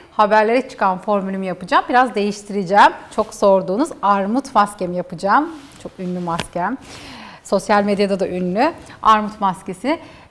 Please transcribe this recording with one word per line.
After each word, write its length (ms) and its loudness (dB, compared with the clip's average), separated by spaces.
Haberlere 560 2
çıkan 300 -2
formülümü 480 -4
yapacağım. 420 -2
Biraz 260 2
değiştireceğim. 760 2
Çok 180 -4
sorduğunuz 540 2
armut 520 0
maskemi 420 0
yapacağım. 520 0
Çok 160 -14
ünlü 200 -6
maskem. 580 -6
Sosyal 400 0
medyada 360 0
da 80 -2
ünlü 440 -2
armut 380 2
maskesi. 580 -4